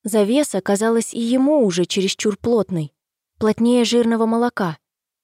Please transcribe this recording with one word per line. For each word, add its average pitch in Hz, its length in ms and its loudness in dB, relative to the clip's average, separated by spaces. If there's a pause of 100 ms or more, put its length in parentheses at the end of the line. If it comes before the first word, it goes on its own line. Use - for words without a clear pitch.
Завеса 214 560 0
казалась 220 520 -2
и - 80 -8
ему 262 440 2
уже 175 200 0
чересчур 196 520 -2
плотной, 185 580 -2 (440)
плотнее 233 460 2
жирного 226 400 0
молока. 226 540 -2 (460)